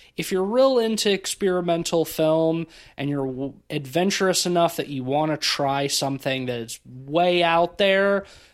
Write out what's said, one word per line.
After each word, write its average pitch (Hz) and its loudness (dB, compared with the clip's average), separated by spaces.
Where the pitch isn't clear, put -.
If - -6
you're 190 0
real 254 4
into 220 0
experimental 175 0
film 160 0
and 143 -4
you're 139 -2
w-, 131 -8
adventurous 175 0
enough 170 2
that 151 -6
you 139 -8
wanna 147 0
try 139 -2
something 135 -2
that's 120 -8
way 160 0
out 170 2
there, 196 2